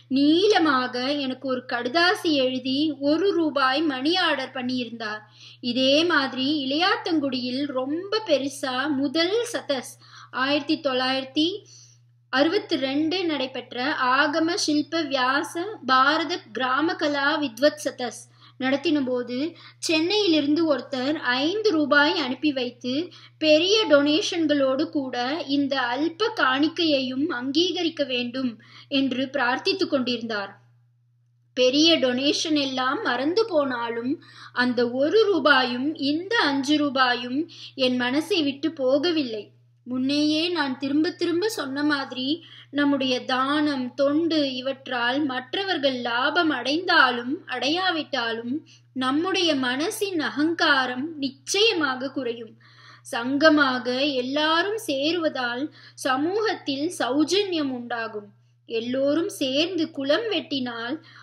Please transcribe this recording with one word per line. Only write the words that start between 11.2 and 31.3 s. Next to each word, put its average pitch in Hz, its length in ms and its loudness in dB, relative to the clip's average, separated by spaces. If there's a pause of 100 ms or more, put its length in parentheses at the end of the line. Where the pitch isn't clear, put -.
அறுபத்தி 330 420 2
ரெண்டு 302 500 0
நடைபெற்ற 262 800 -4
ஆகம 302 520 2 (120)
சில்ப 302 400 0
வியாச 269 580 0 (200)
பாரத 294 540 2 (140)
கிராம 262 420 0
கலா 294 460 0
வித்வத் 285 420 0
சதஸ் 247 360 -6 (400)
நடத்தின 269 460 0
போது, 247 500 -4 (240)
சென்னையிலிருந்து 320 960 2
ஒருத்தர் 262 380 -4
ஐந்து 320 560 0
ரூபாய் 302 480 4
அனுப்பி 269 320 -2
வைத்து, 254 580 -4 (280)
பெரிய 349 520 4
டொனேஷன்களோடு 294 1000 2
கூட 262 580 -4
இந்த 277 340 0
அல்ப 320 540 -2
காணிக்கையையும் 285 960 0
அங்கீகரிக்க 302 720 -2
வேண்டும் 247 580 -4 (260)
என்று 269 380 0
பிரார்த்தித்து 277 640 -2
கொண்டிருந்தார். 226 720 -4 (920)